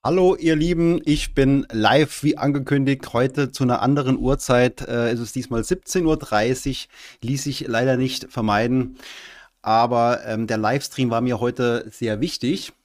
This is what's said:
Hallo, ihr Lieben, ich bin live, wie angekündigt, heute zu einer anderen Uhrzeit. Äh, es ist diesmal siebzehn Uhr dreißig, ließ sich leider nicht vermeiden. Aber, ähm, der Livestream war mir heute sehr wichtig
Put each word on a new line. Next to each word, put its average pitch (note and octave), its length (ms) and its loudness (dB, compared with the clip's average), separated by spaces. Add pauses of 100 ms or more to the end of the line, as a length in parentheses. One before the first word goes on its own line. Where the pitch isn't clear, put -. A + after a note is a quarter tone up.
Hallo, F#3 280 4
ihr D#3+ 180 2
Lieben, E3+ 480 2
ich - 320 -2
bin C#3 340 4
live, A#2 540 2
wie D3 140 0
angekündigt, C#3 760 0
heute C3+ 400 0
zu C3 140 -2
einer B2 160 2
anderen C3+ 360 2
Uhrzeit. B2+ 720 0
Äh, A#2+ 220 0
es A#2 100 -2
ist A#2 160 -10
diesmal A#2 300 -4
siebzehn F#3 400 -2
Uhr D#3 100 4
dreißig, B2+ 720 -2 (340)
ließ C3 220 -4
sich C#3+ 240 -6
leider B2 300 2
nicht B2+ 340 -4
vermeiden. A#2+ 680 0 (640)
Aber, A#2 640 2
ähm, A2 220 -4
der A2 120 -2
Livestream B2 500 -2
war A#2 100 0
mir A#2+ 220 0
heute A#2+ 500 -2
sehr A2 300 -4
wichtig - 500 -4 (140)